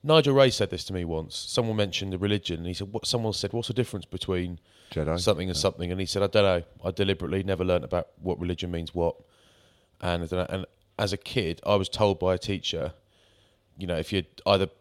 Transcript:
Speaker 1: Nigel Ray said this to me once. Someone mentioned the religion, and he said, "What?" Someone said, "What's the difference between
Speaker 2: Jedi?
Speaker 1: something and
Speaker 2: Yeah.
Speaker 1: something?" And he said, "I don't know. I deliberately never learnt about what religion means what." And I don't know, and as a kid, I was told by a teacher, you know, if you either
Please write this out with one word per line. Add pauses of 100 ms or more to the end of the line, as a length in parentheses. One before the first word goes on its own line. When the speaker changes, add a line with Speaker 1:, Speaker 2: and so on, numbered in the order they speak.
Speaker 1:
Nigel
Ray
said
this
to
me
once.
Someone
mentioned
the
religion,
and
he
said,
"What?"
Someone
said,
"What's
the
difference
between (320)
Speaker 2:
Jedi?
Speaker 1:
something
and
Speaker 2:
Yeah.
Speaker 1:
something?"
And
he
said,
"I
don't
know. (200)
I
deliberately
never
learnt
about (120)
what
religion
means
what." (840)
And
I
don't
know,
and (340)
as
a
kid,
I
was
told
by
a
teacher, (840)
you
know,
if
you (220)
either (120)